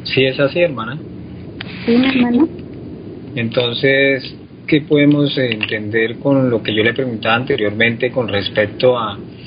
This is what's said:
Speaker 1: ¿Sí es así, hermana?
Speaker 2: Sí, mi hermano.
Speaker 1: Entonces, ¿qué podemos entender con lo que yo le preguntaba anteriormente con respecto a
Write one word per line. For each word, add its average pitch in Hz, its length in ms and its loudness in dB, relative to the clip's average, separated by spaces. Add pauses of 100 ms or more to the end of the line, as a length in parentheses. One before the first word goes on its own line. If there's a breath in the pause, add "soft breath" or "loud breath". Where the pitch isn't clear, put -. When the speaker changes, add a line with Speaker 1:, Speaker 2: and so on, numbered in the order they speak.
Speaker 1:
¿Sí - 220 2
es 131 140 -2
así, 143 200 2
hermana? 131 380 0 (880)
Speaker 2:
Sí, 233 100 4
mi 254 120 4
hermano. 254 400 4 (880)
Speaker 1:
Entonces, 127 1000 2 (300)
¿qué 151 160 4
podemos 147 560 4
entender 113 800 -2
con 135 320 2
lo 113 140 0
que 110 100 -2
yo 107 100 2
le 117 100 4
preguntaba 113 420 0
anteriormente 113 720 0
con 120 180 -2
respecto 104 720 0
a 104 220 -4 (280 loud breath)